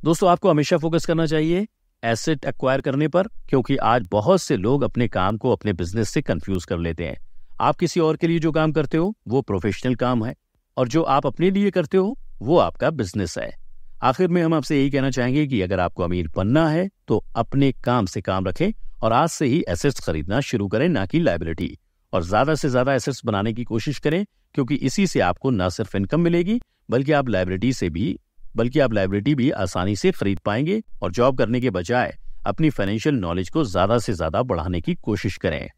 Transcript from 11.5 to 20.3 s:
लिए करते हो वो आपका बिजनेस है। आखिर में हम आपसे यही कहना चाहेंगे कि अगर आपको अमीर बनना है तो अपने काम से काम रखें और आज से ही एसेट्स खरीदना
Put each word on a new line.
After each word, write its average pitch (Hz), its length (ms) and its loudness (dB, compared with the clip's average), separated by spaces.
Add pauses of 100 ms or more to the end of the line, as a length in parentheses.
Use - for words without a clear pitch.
लिए 202 200 0
करते 180 260 0
हो 202 180 0 (260)
वो 143 180 2
आपका 117 320 0
बिजनेस 104 460 -4
है। 57 140 -8 (520)
आखिर 135 240 2
में 175 160 2
हम 160 100 2
आपसे 151 240 0
यही 139 140 2
कहना 135 200 0
चाहेंगे 127 360 0
कि 123 140 0
अगर 92 180 0
आपको 90 240 -2
अमीर 87 320 -2
बनना 127 340 2
है 175 200 -2 (180)
तो 107 160 0 (120)
अपने 135 360 2 (120)
काम 123 220 2
से 101 160 -6
काम 95 260 -2
रखें 160 240 0 (300)
और 113 120 2
आज 151 160 4
से - 160 -2
ही 135 240 2
एसेट्स 110 300 0
खरीदना 87 420 -2